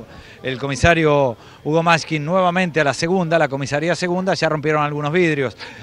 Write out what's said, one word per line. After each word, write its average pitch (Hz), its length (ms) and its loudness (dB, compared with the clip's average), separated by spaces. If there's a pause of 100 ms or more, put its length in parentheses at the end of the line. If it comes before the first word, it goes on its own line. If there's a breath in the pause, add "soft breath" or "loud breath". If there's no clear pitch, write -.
(420 loud breath)
el 127 160 -6
comisario 143 800 2 (300 loud breath)
Hugo 156 180 0
Maskin, 160 400 0
nuevamente 180 560 0
a 151 60 2
la 135 80 2
segunda, 170 440 0
la 151 120 2
comisaría 143 440 -2
segunda, 180 420 -2
ya 160 120 0
rompieron 151 340 0
algunos 147 300 -2
vidrios. 151 460 0 (240 loud breath)